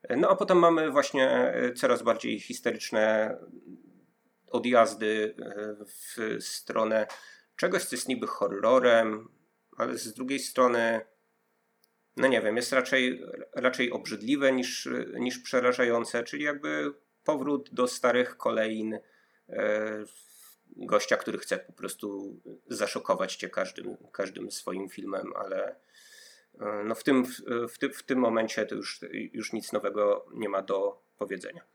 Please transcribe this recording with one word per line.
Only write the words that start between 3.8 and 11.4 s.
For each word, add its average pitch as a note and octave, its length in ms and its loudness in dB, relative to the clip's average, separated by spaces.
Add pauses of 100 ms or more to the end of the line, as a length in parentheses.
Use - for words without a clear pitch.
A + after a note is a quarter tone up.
odjazdy, A2 880 4
e, G#2 360 -8 (100)
w - 580 -6
stronę A2 640 0 (480)
czegoś, F3 300 0
co B2+ 100 -6
jest - 120 -6
niby A#2+ 200 -2
horrorem, A2 1000 4 (480)
ale B2 200 -2
z A2 160 -10
drugiej C3 260 -2
strony, A#2 600 4 (1160)